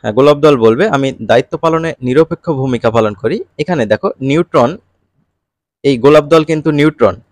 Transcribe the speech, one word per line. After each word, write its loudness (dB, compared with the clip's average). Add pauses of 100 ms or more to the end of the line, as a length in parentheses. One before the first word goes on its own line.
(140)
গোলাপ 2
দল 2
বলবে, 2
"আমি -2 (120)
দায়িত্ব 0
পালনে -2 (120)
নিরপেক্ষ -2
ভূমিকা -2
পালন 0
করি।" -6 (200)
এখানে -2
দেখো -2 (140)
নিউট্রন, 0 (1120)
এই 2
গোলাপ 4
দল 2
কিন্তু -4
নিউট্রন 0 (160)